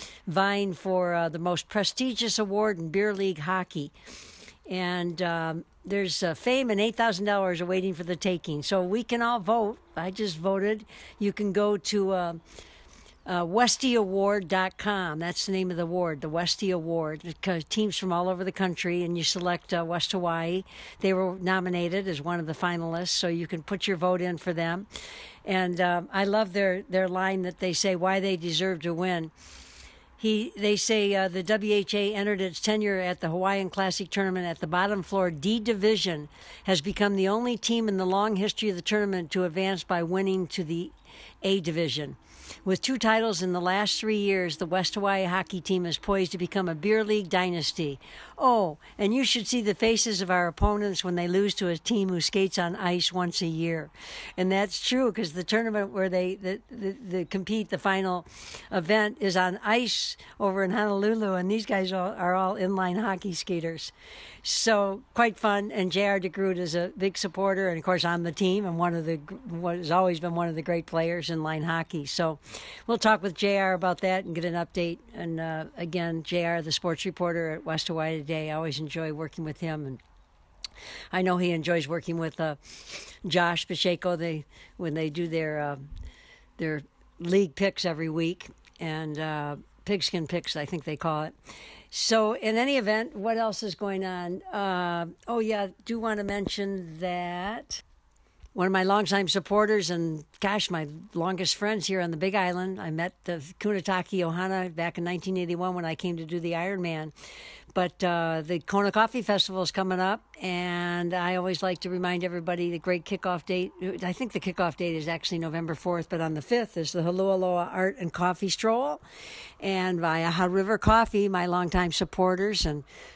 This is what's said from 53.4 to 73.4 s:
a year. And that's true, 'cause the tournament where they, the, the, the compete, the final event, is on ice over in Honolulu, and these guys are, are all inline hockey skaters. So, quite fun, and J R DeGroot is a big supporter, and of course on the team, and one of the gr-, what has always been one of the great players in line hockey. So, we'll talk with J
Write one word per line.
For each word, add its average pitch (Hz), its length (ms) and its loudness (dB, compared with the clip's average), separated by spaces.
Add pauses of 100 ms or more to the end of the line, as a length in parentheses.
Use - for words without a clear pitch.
a 175 60 2
year. 160 420 -2 (460)
And 185 160 2
that's 196 340 2
true, 254 260 4
'cause 180 220 -4
the 175 100 -4
tournament 208 480 0
where 190 180 0
they, 185 260 0
the, 196 240 -4 (100)
the, 208 220 -6 (160)
the 180 180 -2
compete, 196 440 -2
the 190 80 0
final 190 480 0 (460)
event, 208 480 4
is 190 180 2
on 185 260 2
ice 226 540 0 (220)
over 196 240 2
in 185 80 2
Honolulu, 208 640 2
and 180 160 0
these 214 160 2
guys 190 260 0
are, 190 240 -2
are 180 200 2
all 190 200 2
inline 185 440 0
hockey 196 340 -2
skaters. 165 580 -4 (520)
So, 202 580 2 (140)
quite 233 240 4
fun, 202 320 2
and 190 200 0
J 202 140 2
R 202 140 4
DeGroot 190 380 0
is 170 180 -2
a 175 200 0
big 190 220 -2
supporter, 190 520 0
and 165 100 0
of 156 40 -8
course 175 220 2
on 175 160 2
the 170 100 -2
team, 190 340 2
and 170 120 -2
one 170 160 2
of 165 120 -2
the 160 120 0
gr-, 147 160 -14 (160)
what 170 280 -2
has 175 120 -4
always 180 300 4
been 170 160 -2
one 170 140 0
of 165 40 -4
the 160 80 -4
great 170 240 -2
players 165 460 -2
in 160 100 -2
line 156 220 -2
hockey. 165 420 -2
So, 160 320 -2 (480)
we'll 233 140 0
talk 214 240 6
with 190 100 -2
J 202 240 2